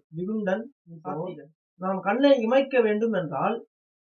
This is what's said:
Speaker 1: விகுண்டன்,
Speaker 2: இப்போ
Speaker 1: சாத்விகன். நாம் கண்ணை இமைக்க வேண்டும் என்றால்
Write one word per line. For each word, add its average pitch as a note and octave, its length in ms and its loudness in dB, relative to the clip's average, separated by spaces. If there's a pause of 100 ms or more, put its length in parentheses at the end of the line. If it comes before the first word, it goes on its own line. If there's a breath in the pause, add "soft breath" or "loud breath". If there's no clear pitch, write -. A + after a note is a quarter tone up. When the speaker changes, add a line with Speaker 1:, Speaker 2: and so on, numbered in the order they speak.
(160)
Speaker 1:
விகுண்டன், G3+ 480 -4 (280)
Speaker 2:
இப்போ E3 200 -12
Speaker 1:
சாத்விகன். D#3 400 -10 (280)
நாம் F#3 280 -4
கண்ணை C4+ 240 6 (140)
இமைக்க C4 420 2
வேண்டும் G#3+ 320 0
என்றால் E3 360 -2 (500)